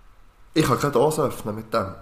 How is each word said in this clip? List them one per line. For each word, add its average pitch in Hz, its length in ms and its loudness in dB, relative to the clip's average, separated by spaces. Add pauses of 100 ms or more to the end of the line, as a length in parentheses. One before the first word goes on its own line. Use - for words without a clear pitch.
(540)
Ich 151 120 4
kann 127 140 2
keine 143 120 0
Dosen 147 320 2
öffnen 107 300 -6
mit 110 180 -10
dem. 107 140 0 (160)